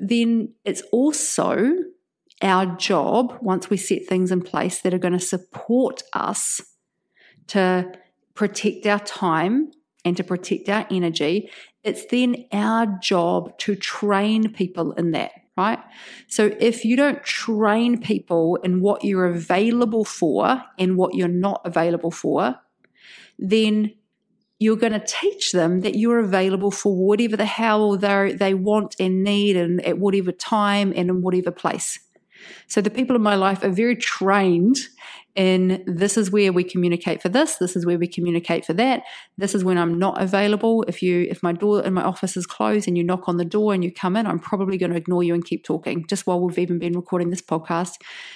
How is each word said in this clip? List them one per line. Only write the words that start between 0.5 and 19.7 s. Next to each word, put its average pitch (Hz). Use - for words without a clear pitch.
it's 190
also 262
our 190
job, 208
once 185
we 196
set 185
things 185
in 185
place 180
that 185
are 185
gonna 180
support -
us -
to 185
protect 208
our 208
time 202
and 175
to 185
protect 180
our 214
energy, 165
it's -
then 247
our 220
job 175
to 208
train 214
people 180
in 170
that, -
right? 208
So 208
if 233
you 233
don't 277
train 226
people 170
in 185
what 202
you're 190
available 214